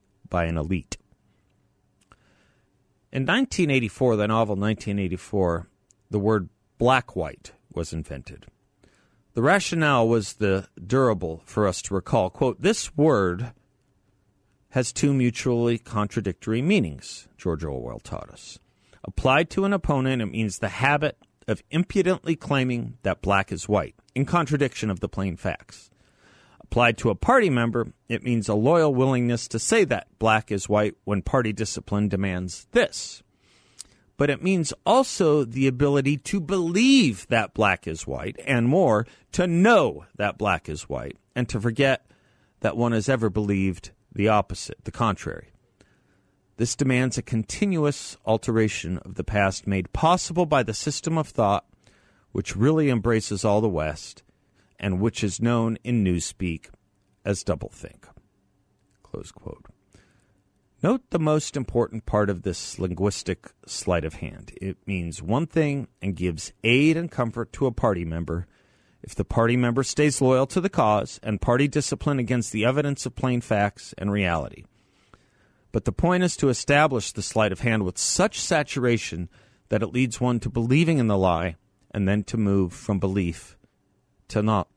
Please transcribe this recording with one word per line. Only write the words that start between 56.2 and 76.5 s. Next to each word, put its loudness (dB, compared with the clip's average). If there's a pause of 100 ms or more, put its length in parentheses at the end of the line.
as -4
doublethink. -8 (960)
Close -14
quote. -18 (1200)
Note 2
the 0
most 0
important -2
part 0
of -2
this -8
linguistic -4 (120)
sleight -2
of -8
hand. -14
It -8 (100)
means -6
one -2
thing -2 (140)
and -4
gives -4 (120)
aid 4
and -6
comfort -4
to 0
a 0
party 0
member -6 (560)
if -16
the -2
party 2
member 2
stays 0
loyal 4
to -2
the 0
cause 2
and -4
party 2
discipline -2
against -2
the 0
evidence 0
of -10
plain 0
facts -2
and -4
reality. -2 (1080)
But -2
the -2
point 2
is 0
to 2
establish 2